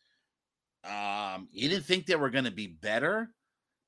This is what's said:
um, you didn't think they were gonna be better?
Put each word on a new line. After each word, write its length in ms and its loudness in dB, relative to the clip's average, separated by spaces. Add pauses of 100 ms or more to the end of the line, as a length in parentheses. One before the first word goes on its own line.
(840)
um, 680 -4
you 180 0
didn't 160 0
think 200 2
they 100 4
were 160 2
gonna 200 2
be 160 -6
better? 680 0 (540)